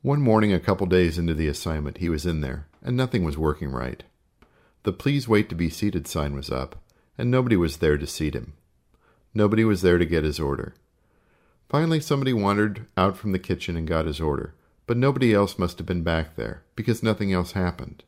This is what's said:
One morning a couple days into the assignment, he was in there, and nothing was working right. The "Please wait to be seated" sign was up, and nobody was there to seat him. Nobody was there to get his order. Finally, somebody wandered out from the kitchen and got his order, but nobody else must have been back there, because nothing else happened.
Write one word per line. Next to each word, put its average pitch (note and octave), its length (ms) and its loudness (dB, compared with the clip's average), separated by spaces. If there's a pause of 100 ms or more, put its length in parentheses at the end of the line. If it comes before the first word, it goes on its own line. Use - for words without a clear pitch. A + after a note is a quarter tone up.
One C#3+ 200 0
morning A2 300 6
a F2+ 80 4
couple G2 260 0
days F2+ 320 4
into E2 160 0
the D#2 140 0
assignment, D2 520 -4
he F2 100 -2
was D#2 160 -2
in D#2+ 160 -2
there, C#2+ 260 -8 (160)
and B2 140 -2
nothing A#2+ 260 -2
was D2 140 -2
working D2+ 340 -2
right. B1+ 320 -8 (800)
The G2+ 80 0
"Please C3 380 -2
wait G#2 180 4
to F2 80 -8
be E2 140 0
seated" F#2 380 -4
sign D2 280 -4
was C2+ 160 -10
up, C2 240 -6 (420)
and A#2+ 140 -2
nobody B2+ 240 4
was E2 220 2
there D2+ 200 2
to C#2+ 80 -6
seat D2 300 -4
him. A1+ 160 -10 (840)
Nobody G#2+ 300 4
was G2+ 180 2
there F2 160 6
to F2 80 4
get D#2 200 0
his D2+ 160 -2
order. C#2 340 -4 (960)
Finally, D#3+ 320 0
somebody C3+ 320 0
wandered G#2 520 0 (120)
out F#2+ 180 2
from G#2 160 -4
the F#2 80 0
kitchen E2+ 380 -4
and E2 100 -4
got D#2+ 180 0
his D2+ 140 -4
order, D2+ 360 -4 (300)
but A#2+ 120 -2
nobody B2+ 360 2
else G2+ 240 2
must F2+ 200 -2
have E2+ 100 -10
been F2 160 -2
back D#2+ 320 -2
there, - 280 -8 (120)
because A2+ 260 -2
nothing G#2+ 300 0
else F2+ 220 0
happened. F2 540 -4